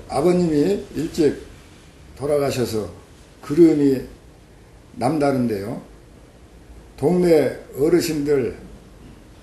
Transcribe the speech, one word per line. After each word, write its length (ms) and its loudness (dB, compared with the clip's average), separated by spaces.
아버님이 760 0
일찍 460 0
돌아가셔서 720 -2
그림이 600 4
남다른데요. 840 -2
동네 600 2
어르신들 800 0